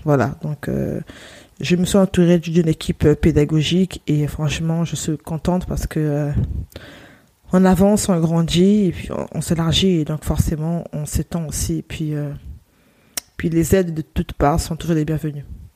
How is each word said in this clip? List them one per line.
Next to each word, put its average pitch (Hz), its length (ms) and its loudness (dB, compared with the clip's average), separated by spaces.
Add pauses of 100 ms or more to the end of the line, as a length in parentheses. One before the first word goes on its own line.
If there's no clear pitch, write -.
Voilà, 117 360 2
donc, 151 260 -6
euh, 135 340 -4 (600)
je 175 140 2
me 180 100 2
suis - 120 2
entourée 180 420 4
d'une 165 280 2
équipe 156 460 2
pédagogique 151 960 2
et 147 200 0
franchement, 160 560 -2
je 156 120 -4
suis 151 220 -4
contente 175 500 -2
parce - 200 -4
que, - 120 -4
euh, 147 320 -2 (1200)
on 185 100 4
avance, 196 460 4
on 175 100 2
grandit 170 680 2
et 165 40 2
puis - 200 -10
on, - 220 -6
on 160 80 -4
s'élargit 165 580 2
et 151 60 0
donc 151 200 -6
forcément, 165 640 -2
on 151 140 -6
s'étend 165 420 -6
aussi. 160 300 -4
Et 151 40 -4
puis, 151 320 -6
euh, 147 180 -6 (1080)
puis 180 120 -4
les 165 260 2
aides 180 180 0
de 156 80 -6
toutes - 320 -8
parts 147 260 2
sont - 160 -6
toujours 160 200 -2
les 151 100 0
bienvenues. 151 400 -6 (300)